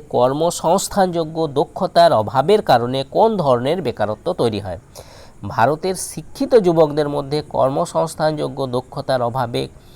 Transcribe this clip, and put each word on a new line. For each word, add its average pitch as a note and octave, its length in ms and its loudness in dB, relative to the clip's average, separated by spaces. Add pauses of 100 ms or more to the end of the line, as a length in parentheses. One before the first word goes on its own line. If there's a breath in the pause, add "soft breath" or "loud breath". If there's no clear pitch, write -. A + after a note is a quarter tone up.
কর্মসংস্থানযোগ্য E3 1400 0
দক্ষতার E3 640 2
অভাবের C3 480 2
কারণে B2+ 500 2
কোন G#3+ 260 2
ধরনের C#3+ 440 2
বেকারত্ব A2+ 520 -4
তৈরি A2+ 260 0
হয়? F#2+ 200 -10 (680 loud breath)
ভারতের D#3 480 0
শিক্ষিত - 600 -4
যুবকদের D#3+ 540 4
মধ্যে C#3+ 400 -4
কর্মসংস্থানযোগ্য D3+ 1200 -2
দক্ষতার B2+ 540 -4
অভাবে B2 460 -4 (280 loud breath)